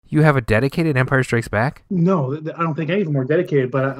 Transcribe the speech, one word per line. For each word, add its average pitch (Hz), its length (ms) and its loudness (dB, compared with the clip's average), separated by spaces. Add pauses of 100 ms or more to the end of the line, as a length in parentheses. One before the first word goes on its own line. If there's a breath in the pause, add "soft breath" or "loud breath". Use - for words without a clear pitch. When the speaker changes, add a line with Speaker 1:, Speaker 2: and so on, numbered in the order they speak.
(120)
Speaker 1:
You 151 100 4
have 151 140 6
a 131 40 2
dedicated 131 560 0
Empire 127 260 2
Strikes 117 260 -2
Back? 110 400 -4
Speaker 2:
No, 170 440 0
th-, 156 120 -8
th-, 156 140 -10
I 170 40 -4
don't 165 120 -2
think 156 160 -4
any 202 120 0
of 170 40 -2
them 147 100 -2
are 127 80 0
dedicated, 147 460 0
but 135 140 -2
I, 135 40 -2 (120)